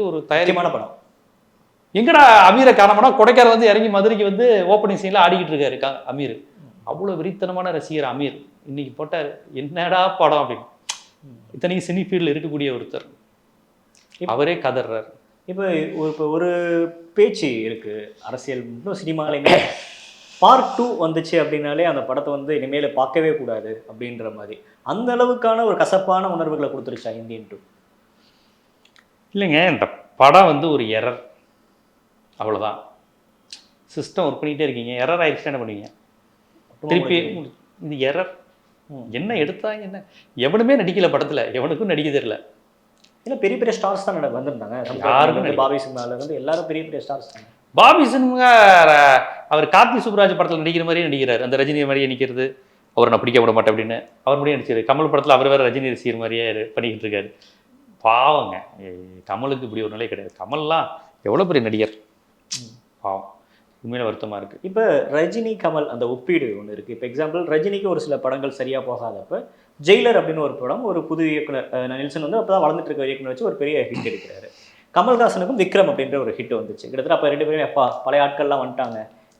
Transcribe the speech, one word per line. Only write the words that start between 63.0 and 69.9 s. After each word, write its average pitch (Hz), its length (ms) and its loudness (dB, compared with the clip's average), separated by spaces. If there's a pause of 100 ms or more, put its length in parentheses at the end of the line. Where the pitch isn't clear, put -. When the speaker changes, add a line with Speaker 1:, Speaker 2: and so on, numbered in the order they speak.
Speaker 1:
பாவம், 98 340 -10 (520)
உண்மையில 117 60 -12
வருத்தமா 110 440 -8
இருக்கு. 98 240 -16
Speaker 2:
இப்ப 190 500 -2
ரஜினி 190 460 -4
கமல் 156 300 -4
அந்த 120 220 -6
ஒப்பீடு 160 360 -2
ஒண்ணு 104 260 -10
இருக்கு. 104 220 -14
இப்ப 123 140 -10
எக்ஸாம்பிள், 156 360 -6
ரஜினிக்கு 196 440 -2
ஒரு 165 120 -2
சில 147 180 -4
படங்கள் 135 320 -6
சரியா 131 300 -6
போகாதப்ப, 117 720 -10 (340)
ஜெயிலர் 233 320 6